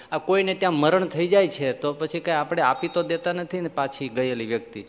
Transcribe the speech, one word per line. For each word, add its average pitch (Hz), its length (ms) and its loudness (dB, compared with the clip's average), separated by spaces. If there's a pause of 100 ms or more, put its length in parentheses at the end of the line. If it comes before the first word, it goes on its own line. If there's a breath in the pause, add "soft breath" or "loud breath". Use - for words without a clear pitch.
(120 loud breath)
આ 156 60 0
કોઈને 190 360 2
ત્યાં 185 200 0
મરણ 165 340 4
થઈ 165 200 -2
જાય 190 200 6
છે 135 260 -2
તો 147 200 -4
પછી 156 260 -6
કાંઈ 160 180 0
આપણે 151 240 0
આપી 135 260 2
તો 175 160 0
દેતા 165 300 -2
નથી 175 280 -6
ને 165 80 -4
પાછી 139 400 -4
ગયેલી 120 360 -2
વ્યક્તિ, 110 440 -6